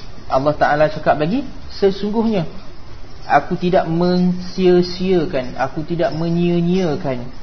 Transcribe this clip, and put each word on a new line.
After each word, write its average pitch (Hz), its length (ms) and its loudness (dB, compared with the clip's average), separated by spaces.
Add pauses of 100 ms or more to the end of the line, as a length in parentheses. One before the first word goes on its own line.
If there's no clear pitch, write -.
(300)
Allah 139 280 2
Ta'ala 147 320 4
cakap 147 320 0
lagi, 214 240 0 (280)
"Sesungguhnya 208 720 0 (800)
aku 151 320 2
tidak 175 320 2
mensia-siakan, 180 1700 2
aku 135 280 -2
tidak 165 280 0
menyia-nyiakan 170 1120 0 (180)